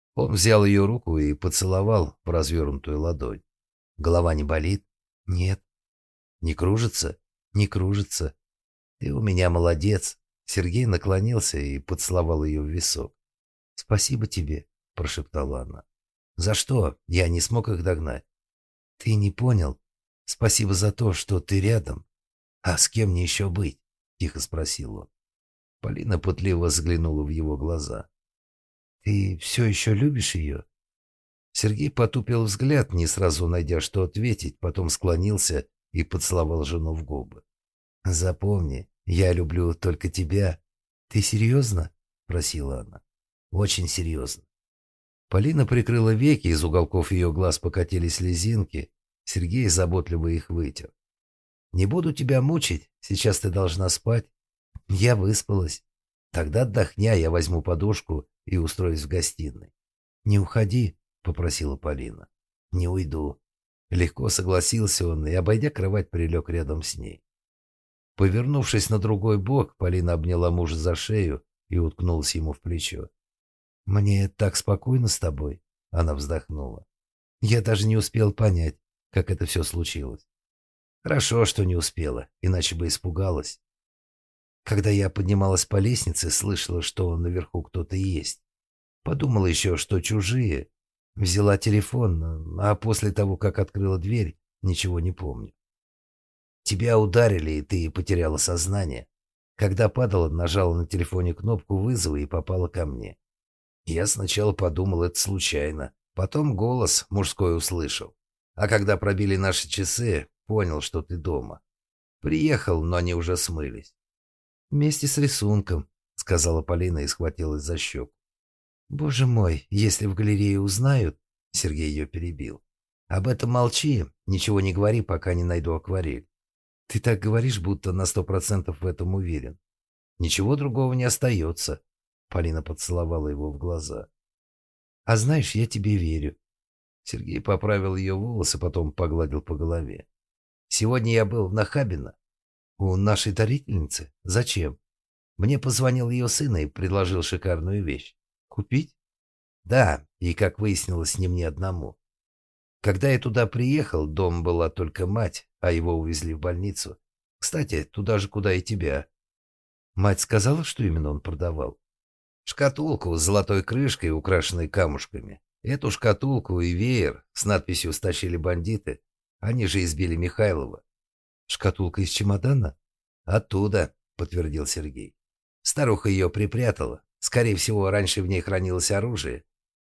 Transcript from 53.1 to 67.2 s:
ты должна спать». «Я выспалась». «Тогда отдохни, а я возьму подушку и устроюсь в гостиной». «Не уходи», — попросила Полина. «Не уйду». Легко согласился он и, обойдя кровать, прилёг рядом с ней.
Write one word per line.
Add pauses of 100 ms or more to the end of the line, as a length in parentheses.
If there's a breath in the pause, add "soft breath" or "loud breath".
ты
должна
спать». (640)
«Я
выспалась». (480)
«Тогда
отдохни,
а
я
возьму
подушку (180)
и
устроюсь
в
гостиной». (500)
«Не
уходи», — (260)
попросила
Полина. (440)
«Не
уйду». (500)
Легко
согласился
он
и,
обойдя
кровать,
прилёг
рядом
с
ней. (920)